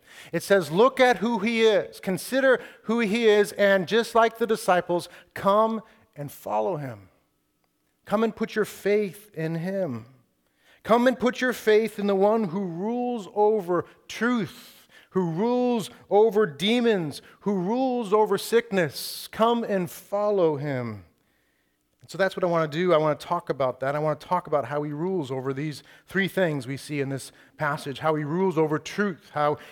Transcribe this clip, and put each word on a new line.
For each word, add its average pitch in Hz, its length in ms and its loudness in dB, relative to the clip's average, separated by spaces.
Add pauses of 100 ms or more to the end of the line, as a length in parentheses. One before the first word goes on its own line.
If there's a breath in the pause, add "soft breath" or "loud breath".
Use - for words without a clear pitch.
(320 loud breath)
It 170 100 -2
says, 185 280 2
"Look 247 300 2
at 247 160 6
who 226 220 -2
he 226 240 0
is. 214 360 2
Consider 254 600 0 (220 loud breath)
who 226 180 -2
he 226 260 2
is, 208 260 4
and 196 360 2
just 226 260 0
like 226 220 4
the 233 100 -2
disciples, 175 640 0 (240 loud breath)
come 214 500 2 (320 soft breath)
and 143 160 -12
follow 208 460 -4
him. 113 320 -12 (960)
Come 208 180 0
and 226 140 -2
put - 180 -6
your 208 120 0
faith 202 680 -4
in 160 220 -4
him." 165 480 -6 (800 soft breath)
Come 240 220 4
and 254 100 2
put 240 240 -2
your 254 120 0
faith 214 480 2
in 202 80 0
the 202 80 2
one 208 260 4
who 196 220 -4
rules 220 720 -6
over 202 480 2 (240 loud breath)
truth, - 800 -4 (220 soft breath)
who 180 200 0
rules 240 600 0 (200 loud breath)
over 208 340 6
demons, 190 800 0 (200 loud breath)
who 208 120 -2
rules 233 580 -2
over 208 240 2
sickness. - 960 -2
Come 233 320 2
and 190 260 -2
follow 202 680 0
him. 123 480 -6 (960)
And - 100 -20
so 160 80 -10
that's 190 160 0
what 190 80 -4
I 185 60 0
want 165 200 0
to 143 80 -6
do. 180 160 2
I 160 40 6
want 151 240 2
to - 40 -14
talk 175 240 -4
about 135 300 -2
that. 135 160 -2
I 151 60 -2
want 151 200 -2
to - 60 -18
talk 180 220 -2
about 151 160 0
how 147 180 -4
he 151 80 -6
rules 156 400 -4
over 131 240 -4
these 143 300 -8 (240 loud breath)
three 190 180 0
things 156 400 0
we 135 100 -8
see 147 220 -8
in 139 120 -4
this 135 200 -8 (260 soft breath)
passage, 143 440 -4
how 156 160 0
he 151 80 -4
rules 170 340 0
over 156 220 2
truth, 196 540 -6
how 147 240 0 (140)